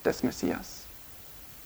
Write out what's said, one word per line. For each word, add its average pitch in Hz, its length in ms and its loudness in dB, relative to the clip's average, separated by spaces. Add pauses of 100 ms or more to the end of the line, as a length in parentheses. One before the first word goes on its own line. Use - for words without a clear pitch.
des - 180 6
Messias. - 600 2 (840)